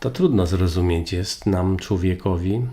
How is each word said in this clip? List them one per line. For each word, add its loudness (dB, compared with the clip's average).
To -2
trudno 2
zrozumieć 0
jest -4
nam, 2
człowiekowi, -2